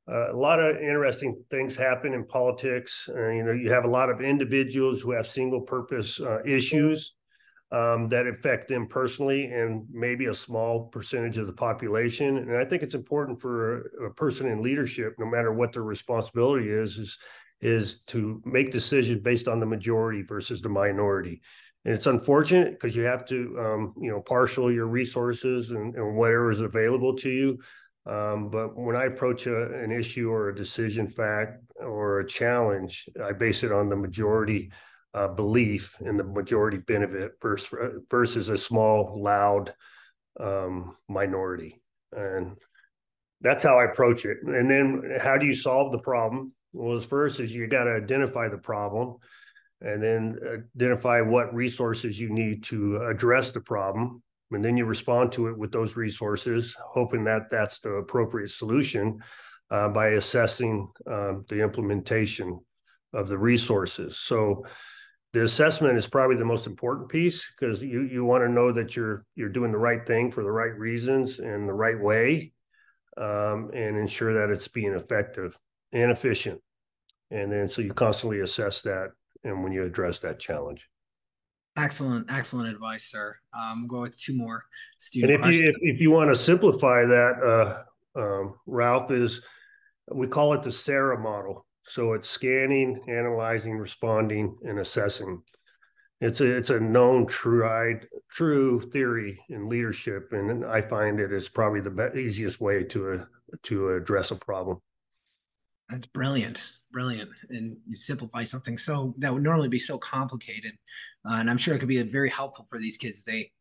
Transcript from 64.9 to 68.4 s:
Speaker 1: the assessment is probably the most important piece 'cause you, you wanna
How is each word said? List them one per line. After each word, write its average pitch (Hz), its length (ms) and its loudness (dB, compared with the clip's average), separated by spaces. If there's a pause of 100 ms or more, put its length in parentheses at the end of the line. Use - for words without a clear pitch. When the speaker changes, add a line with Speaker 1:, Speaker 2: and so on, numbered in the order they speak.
Speaker 1:
the 117 100 4
assessment 147 560 4
is 107 80 0
probably 131 300 4
the 117 80 0
most 113 240 0
important 123 400 -6
piece 165 360 0 (140)
'cause 117 240 -2
you, 131 200 -2
you 127 220 -2
wanna 123 240 6